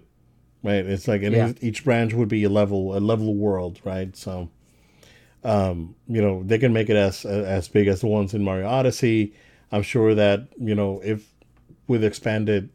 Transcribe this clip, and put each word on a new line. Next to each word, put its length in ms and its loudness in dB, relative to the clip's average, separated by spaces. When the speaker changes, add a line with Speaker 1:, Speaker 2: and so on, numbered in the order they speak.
Speaker 1:
right? 220 0
It's 220 -4
like, 160 0
and 120 0
Speaker 2:
Yeah. 140 2
Speaker 1:
each, 120 -8
each 220 -6
branch 300 0
would 160 0
be 140 0
a 60 4
level, 480 0
a 20 -2
level 360 0
world, 480 -2
right? 320 -8
So, 340 -10
um, 520 -2
you 140 0
know, 220 0
they 140 0
can 160 2
make 160 0
it 60 4
as, 300 0
as 420 -2
big 200 4
as 140 2
the 60 -2
ones 260 0
in 100 -2
Mario 240 -2
Odyssey. 640 0
I'm 120 0
sure 320 2
that, 320 2
you 160 -2
know, 300 -2
if 300 -6
with 160 2
expanded 720 0